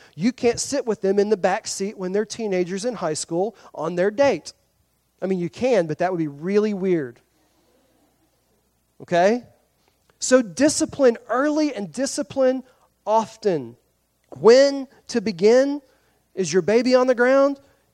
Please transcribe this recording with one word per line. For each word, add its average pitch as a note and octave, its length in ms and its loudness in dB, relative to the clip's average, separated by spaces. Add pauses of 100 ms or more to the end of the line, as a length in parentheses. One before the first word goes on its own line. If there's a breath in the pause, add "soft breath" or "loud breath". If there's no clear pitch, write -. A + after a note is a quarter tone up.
(160 loud breath)
You G#3 160 -2
can't A#3 260 -2
sit C4 280 -4
with G#3+ 160 -4
them G3 160 0
in G3+ 100 2
the G#3+ 80 2
back F#3+ 300 -2
seat G3 320 -8
when F#3 140 -6
they're G#3 120 -2
teenagers F#3+ 640 -4
in B3 80 -6
high D#3+ 200 -4
school F3+ 400 -4 (200 loud breath)
on D#3+ 200 -6
their F3+ 160 0
date. A3 440 0 (640)
I F#3 60 -6
mean, F#3+ 120 0
you E3+ 120 -4
can, A3+ 360 0
but D#3 120 -8
that F3 120 -2
would F#3 80 -4
be D#3+ 100 -2
really G3 440 -2
weird. F3 480 -4 (1800)
Okay? F#3+ 420 0 (760)
So B3+ 220 4
discipline B3 800 0 (100)
early D4 460 0
and G3+ 180 -8
discipline C4 720 -2 (440 soft breath)
often. F#3+ 720 -2 (600)
When C4+ 480 6 (220 soft breath)
to A#3 120 -2
begin? A#3 640 2 (540 soft breath)
Is F3 160 -4
your F#3 100 2
baby A#3 320 2
on B3+ 140 4
the B3 80 2
ground? C4+ 420 2 (360 soft breath)